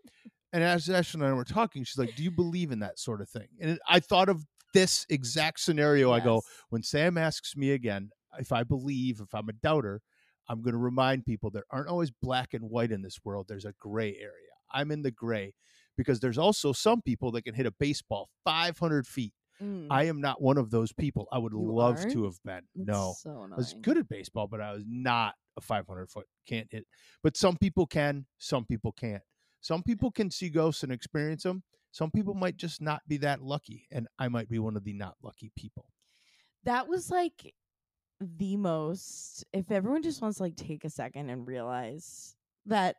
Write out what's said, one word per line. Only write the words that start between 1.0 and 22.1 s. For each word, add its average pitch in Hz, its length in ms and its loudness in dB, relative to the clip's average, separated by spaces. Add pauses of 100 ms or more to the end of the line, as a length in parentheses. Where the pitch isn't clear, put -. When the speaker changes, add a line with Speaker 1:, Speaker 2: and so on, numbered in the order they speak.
Speaker 1:
and 139 100 4
I - 20 4
were 127 100 0
talking, 190 400 0
she's - 140 -10
like, 117 160 0
"Do 131 80 -8
you 175 80 0
believe 170 420 0
in 117 100 -2
that 95 180 -6
sort 107 220 -6
of 95 80 -12
thing?" - 180 -12 (120)
And 165 280 0
I 175 120 8
thought 185 300 6
of 156 160 2 (260)
this 185 380 6
exact 151 520 0
scenario. 147 500 6
I 117 80 8
go, 113 160 6
Speaker 2:
Yes. 110 80 4 (260)
Speaker 1:
when 113 140 -2
Sam 170 340 2
asks 160 400 -2
me 139 140 2
again 104 400 -2 (260)
if - 140 -6
I 120 120 2
believe, 127 560 -2
if 101 140 -14
I'm 107 160 -6
a 107 40 -6
doubter, 113 500 0 (460)
I'm 113 120 -6
gonna 117 160 0
remind 127 480 2
people 107 240 -2
there 101 200 -8
aren't 143 200 -6
always 170 220 0
black 127 420 -4
and 113 160 -6
white 117 220 0
in 98 100 -4
this 95 220 -12
world. 101 240 -6
There's 101 180 -10
a 104 140 -10
gray 104 380 -4
area. 90 340 -18 (200)
I'm 147 200 -2
in 151 120 -2
the 139 80 0
gray 110 420 -4 (440)
because 123 220 2
there's 120 180 0
also 156 360 4
some 226 280 4
people 123 300 -2
that 117 120 -2
can 113 120 -8
hit 127 100 2
a 107 60 0
baseball 143 580 -2 (140)
five 170 360 2
hundred 151 280 2
feet. 113 260 -4 (280)
Speaker 2:
Mm. 196 300 -8
Speaker 1:
I 143 140 4
am 156 140 0
not 139 220 -2
one 139 160 6
of 113 140 0
those 113 220 2
people. - 380 -2
I 131 60 -2
would 113 160 -2
Speaker 2:
You 107 60 -4 (120)
Speaker 1:
love 120 260 4 (100)
to 120 180 0